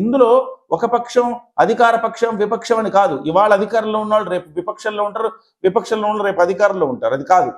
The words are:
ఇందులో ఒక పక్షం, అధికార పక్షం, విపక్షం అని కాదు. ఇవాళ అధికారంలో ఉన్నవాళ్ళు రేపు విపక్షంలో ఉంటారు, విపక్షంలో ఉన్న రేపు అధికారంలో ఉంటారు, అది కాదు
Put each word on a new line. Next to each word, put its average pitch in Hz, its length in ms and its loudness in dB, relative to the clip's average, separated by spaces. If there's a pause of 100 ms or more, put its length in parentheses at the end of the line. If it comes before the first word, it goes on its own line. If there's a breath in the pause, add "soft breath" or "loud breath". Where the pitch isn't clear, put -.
ఇందులో 240 280 2 (460)
ఒక 233 180 -2
పక్షం, 240 340 0 (360)
అధికార 226 320 2 (100)
పక్షం, 226 260 -4 (120)
విపక్షం 226 400 -2
అని 185 140 -4
కాదు. 185 180 4 (160)
ఇవాళ 202 280 4
అధికారంలో 214 460 -2
ఉన్నవాళ్ళు 214 300 0
రేపు 180 120 -8 (120)
విపక్షంలో 208 500 -6
ఉంటారు, 214 200 -4 (340 soft breath)
విపక్షంలో 208 500 0
ఉన్న 208 160 -2
రేపు 185 160 0
అధికారంలో 190 480 0
ఉంటారు, 120 240 -2
అది 139 160 -8
కాదు 180 240 4